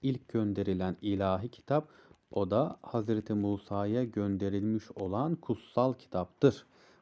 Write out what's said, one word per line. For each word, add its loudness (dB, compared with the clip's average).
ilk -2
gönderilen 0
ilahi 0
kitap. -4
O 0
da 2
Hazreti -2
Musa'ya 0
gönderilmiş -2
olan -2
kutsal -2
kitaptır. 2